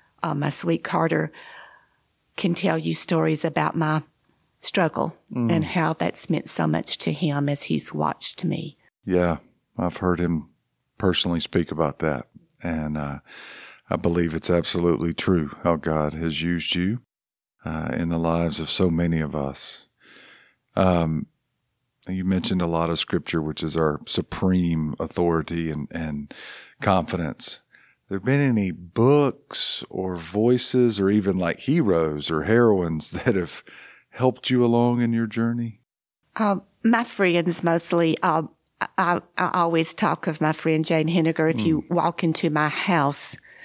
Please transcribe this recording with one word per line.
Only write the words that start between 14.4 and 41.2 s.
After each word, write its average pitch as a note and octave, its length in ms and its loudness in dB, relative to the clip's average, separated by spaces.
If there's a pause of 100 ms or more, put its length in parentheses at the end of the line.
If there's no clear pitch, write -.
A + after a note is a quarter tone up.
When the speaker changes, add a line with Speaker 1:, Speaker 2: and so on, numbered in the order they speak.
Speaker 2:
absolutely E2+ 600 0
true E2 380 0 (120)
how E2+ 140 2
God D2+ 380 -2
has D#2 260 -4
used E2+ 340 -2
you, F#2+ 260 -2 (640)
uh, D#2+ 280 -6
in E2 160 -2
the E2 100 0
lives E2 400 0
of D#2+ 120 -6
so F#2 200 2
many E2 300 2
of D#2 160 -4
us. - 500 -8 (880)
Um, E2+ 520 2 (840)
you F#2 160 -6
mentioned F#2 380 0
a F2 40 0
lot E2 240 0
of D#2+ 80 0
scripture, - 440 -2
which D2+ 200 -6
is D#2 140 -4
our D2+ 300 2
supreme E2+ 920 0
authority E2 720 -2
and, D2 200 -6
and D2 420 -8 (480)
confidence. F2 800 -2 (480)
There G2 120 -6
been C3 200 2
any A2 300 2
books B2 1200 0
or F#2 280 -6
voices A2 840 2
or G2 100 4
even, G2 280 2
like, E2+ 220 -2
heroes E2 680 2
or D#2 120 0
heroines G2 680 2
<laughs> - 140 -8
that A#2 100 2
have F2 280 -4 (480)
helped - 400 0
you B2 140 4
along A#2+ 360 4
in A#2 120 0
your A2+ 140 0
journey? A#2 540 -4 (560)
Speaker 1:
Um, G3+ 260 0 (200)
my A3+ 220 4
friends F3 600 2
mostly. E3+ 580 2
Um, D#3+ 280 0 (480)
I, F3 220 0 (180)
I F3+ 160 0
always E3+ 400 2
talk D#3+ 320 0
of D#3 140 -4
my D#3 120 2
friend D#3+ 320 2
Jane D#3+ 240 2
Henniger. D#3+ 440 2